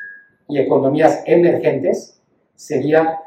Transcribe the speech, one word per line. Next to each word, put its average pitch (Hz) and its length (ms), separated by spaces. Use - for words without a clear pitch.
y 147 120
economías 139 640
emergentes 160 960
sería 151 720